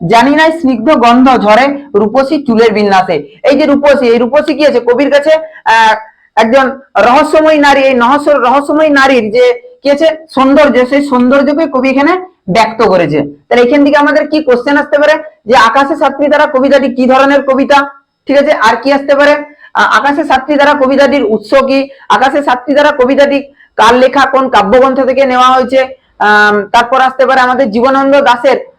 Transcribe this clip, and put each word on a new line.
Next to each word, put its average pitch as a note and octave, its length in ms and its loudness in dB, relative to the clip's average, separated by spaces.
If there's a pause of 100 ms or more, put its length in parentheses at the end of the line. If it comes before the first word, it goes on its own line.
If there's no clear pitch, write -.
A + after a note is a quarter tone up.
জানি A#3+ 280 2
নাই D#4+ 160 2
স্নিগ্ধ C4+ 440 -2
গন্ধ B3 420 4
ঝরে A3+ 460 0 (120)
রূপসী C4+ 500 -2
চুলের A3+ 280 2
বিন্যাসে। F#3+ 680 -2
এই C#4+ 160 2
যে D#4 60 0
রূপসী, C#4+ 400 0
এই A#3 120 2
রূপসী C#4+ 360 -2
কি C#4+ 140 0
আছে? C4 120 0
কবির B3+ 320 0
কাছে, C#4+ 180 0 (360)
আহ, A3 300 2 (400)
একজন A#3+ 440 0 (180)
রহস্যময় D4+ 600 2
নারী, C#4+ 240 2
এই C4+ 120 0
নহস্য-, C#4+ 440 0
রহস্যময় C#4+ 520 0
নারীর C4+ 420 0
যে B3 300 0 (220)
কি C#4 80 0
আছে? D#4 380 -2
সৌন্দর্য, C4 560 2
সেই C#4 200 -2
সৌন্দর্যকে C#4 640 0
কবি C4 180 -2
এখানে D#4 360 -2 (240)
ব্যক্ত A3 340 0
করেছে। E3+ 380 0 (280)
তাহলে A#3+ 180 2
এখান C#4+ 180 2
থেকে D4 120 0
আমাদের D4 320 0
কি D#4 140 -2
কোশ্চেন B3 340 0
আসতে D4 200 -2
পারে? D4+ 260 0 (220)
যে G#3+ 100 0
আকাশে C#4 400 0
সাতটি C#4+ 340 -2
তারা D4 160 2
কবিতাটি C4+ 500 0
কি B3+ 100 -2
ধরনের C4+ 380 2
কবিতা? C#4 460 0 (380)
ঠিক C#4 100 0
আছে, C#4+ 140 0
আর A#3 240 0
কি C4+ 180 -2
আসতে C#4 220 -2
পারে? C#4+ 160 2 (420)
আহ, G#3 260 0
আকাশে C#4+ 240 -2
সাতটি C4+ 320 -2
তারা C#4+ 180 2
কবিতাটির C4+ 500 0
উৎস G#3+ 300 -4
কি? C4+ 360 0 (200)
আকাশে C4+ 340 0
সাতটি C4 320 -4
তারা D4 160 2
কবিতাটি C4+ 640 0 (280)
তার A#3 140 2
লেখা C4 300 2
কোন C4 240 -2
কাব্যগ্রন্থ B3 500 0
থেকে C4 260 0
নেওয়া B3+ 220 0
হয়েছে। C4 400 0 (320)
আম, G#3 520 0
তারপর A#3+ 300 0
আসতে B3+ 240 0
পারে C4 160 0
আমাদের B3+ 300 -2
জীবনানন্দ C4+ 500 0
দাশের B3 360 0 (220)